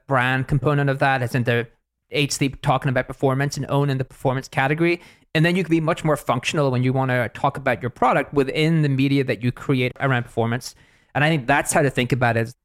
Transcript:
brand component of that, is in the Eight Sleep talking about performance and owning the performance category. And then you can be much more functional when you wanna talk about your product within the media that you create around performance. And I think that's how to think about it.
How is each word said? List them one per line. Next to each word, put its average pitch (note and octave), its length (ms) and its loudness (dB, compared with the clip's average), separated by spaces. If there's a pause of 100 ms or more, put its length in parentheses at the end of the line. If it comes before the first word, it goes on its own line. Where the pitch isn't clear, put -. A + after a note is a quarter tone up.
brand C3 420 0
component C#3+ 400 0
of C3+ 120 0
that, C3+ 220 2
is A#2 120 -4
in B2 100 0
the A#2 220 0 (440)
Eight C#3+ 220 -2
Sleep - 300 -2
talking C3 260 0
about B2+ 180 0
performance C3+ 500 -2
and C#3 120 -6
owning C#3+ 300 0
the C3 60 -4
performance - 440 -4
category. D#3+ 520 0 (340)
And D#3+ 100 4
then F3 120 2
you F#3+ 80 0
can D#3+ 60 -6
be E3 100 2
much D#3 240 -2
more D3+ 120 2
functional C3+ 540 -2
when B2 120 0
you B2+ 100 2
wanna B2+ 380 0
talk - 260 -2
about C3 260 -2
your B2 80 -4
product F#3+ 440 0
within D#3 480 2
the D3 60 2
media C#3 360 2
that A2+ 180 -4
you B2 80 0
create B2+ 500 -2
around C3 240 0
performance. A#2 500 -4 (400)
And C#3 100 2
I D#3 40 4
think D3+ 180 0
that's C#3+ 260 2
how E3+ 100 4
to C#3 80 2
think B2 220 -2
about A#2+ 240 2
it. A2+ 180 -2 (100)